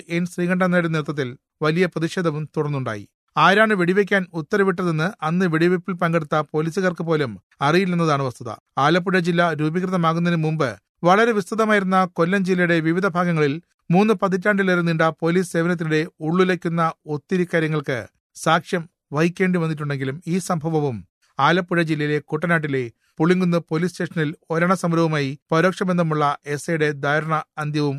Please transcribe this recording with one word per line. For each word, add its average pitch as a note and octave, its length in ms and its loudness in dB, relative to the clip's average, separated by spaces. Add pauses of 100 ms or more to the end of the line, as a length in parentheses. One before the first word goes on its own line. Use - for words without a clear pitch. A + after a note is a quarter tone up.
എൻ E3+ 180 -2
ശ്രീകണ്ഠൻ F3+ 440 0
നായരുടെ F3 220 2
നേതൃത്വത്തിൽ D3+ 380 -2 (320)
വലിയ D#3+ 240 2
പ്രതിഷേധവും E3 600 -4
തുടർന്നുണ്ടായി. C3+ 580 -4 (320)
ആരാണ് G3 380 4
വെടിവെക്കാൻ F#3+ 480 2 (120)
ഉത്തരവിട്ടതെന്ന് F3 760 0 (140)
അന്ന് E3+ 240 0
വെടിവെപ്പിൽ F3 480 0
പങ്കെടുത്ത E3 420 -2 (100)
പോലീസുകാർക്ക് E3+ 580 -2
പോലും D3+ 280 0 (300)
അറിയില്ലെന്നതാണ് E3 640 2
വസ്തുത. A#2+ 260 -8 (280)
ആലപ്പുഴ F3 420 2
ജില്ല F3 220 0 (120)
രൂപീകൃതമാകുന്നതിന് E3+ 880 0
മുമ്പ് D#3 280 0 (340)
വളരെ G3+ 280 4
വിസ്തൃതമായിരുന്ന G#3 680 0 (160)
കൊല്ലം F3+ 300 0
ജില്ലയുടെ F3+ 360 2
വിവിധ E3+ 280 0
ഭാഗങ്ങളിൽ E3 460 0 (360)
മൂന്ന് G#3 240 4
പതിറ്റാണ്ടിലേറെ F#3+ 680 0
നീണ്ട E3 220 0 (120)
പോലീസ് E3+ 360 0
സേവനത്തിനിടെ E3 500 0 (180)
ഉള്ളുലയ്ക്കുന്ന E3+ 640 0 (240)
ഒത്തിരി D#3+ 400 -2
കാര്യങ്ങൾക്ക് D#3 540 -2 (380)
സാക്ഷ്യം E3+ 460 0 (280)
വഹിക്കേണ്ടി F3+ 480 0
വന്നിട്ടുണ്ടെങ്കിലും D3 580 -4 (100)
ഈ E3 120 -2
സംഭവവും D#3 580 -2 (420)
ആലപ്പുഴ E3+ 420 2
ജില്ലയിലെ D3+ 380 -2
കുട്ടനാട്ടിലെ D#3 640 -2 (320)
പുളിങ്കുന്ന് F3 460 2
പോലീസ് E3 340 -2
സ്റ്റേഷനിൽ D#3 360 -4 (200)
ഒരണ E3 240 0
സമരവുമായി E3 580 0 (160)
പരോക്ഷ F3 360 2
ബന്ധമുള്ള E3+ 400 0 (220)
എസ് C#3+ 220 -8
ഐയുടെ D3+ 300 0
ദാരുണ D3+ 380 -2 (220)
അന്ത്യവും D3 420 -2